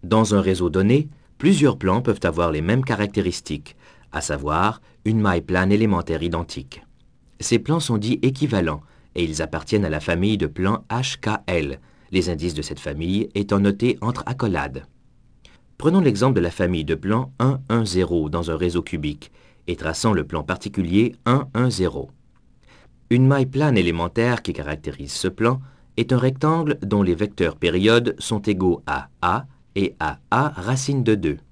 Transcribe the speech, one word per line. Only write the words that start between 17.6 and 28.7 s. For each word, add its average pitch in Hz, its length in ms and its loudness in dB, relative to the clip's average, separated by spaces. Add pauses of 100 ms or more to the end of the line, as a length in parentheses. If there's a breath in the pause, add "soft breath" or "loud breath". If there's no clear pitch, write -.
un 113 160 2
zéro 87 420 0
dans 82 220 -2
un 80 80 -2
réseau 87 240 0
cubique 76 500 -6 (340 soft breath)
et 87 100 -4
traçons 85 360 -2
le 78 140 0
plan 78 160 -6
particulier 98 720 0 (100)
un 131 300 0
un 123 160 0
zéro. 85 400 -4 (1000 soft breath)
Une 127 180 4
maille 135 200 4
plane 131 320 2
élémentaire 85 640 0
qui 90 100 -6
caractérise 73 640 -8
ce - 140 -2
plan 117 340 0 (340 loud breath)
est 120 160 0
un 127 60 4
rectangle 147 640 0
dont 101 200 2
les 90 120 2
vecteurs 85 420 -2
périodes 107 600 4
sont 104 240 -4
égaux 92 440 0